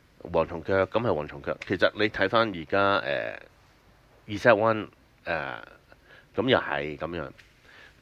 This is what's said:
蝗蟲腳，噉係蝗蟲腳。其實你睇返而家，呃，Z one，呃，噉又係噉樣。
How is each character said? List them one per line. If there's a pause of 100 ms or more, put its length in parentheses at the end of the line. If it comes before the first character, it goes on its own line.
(220)
蝗
蟲
腳，
噉
係
蝗
蟲
腳。
其
實
你
睇
返
而
家，
呃 (840)
，Z
one， (360)
呃， (680)
噉
又
係
噉
樣。 (720)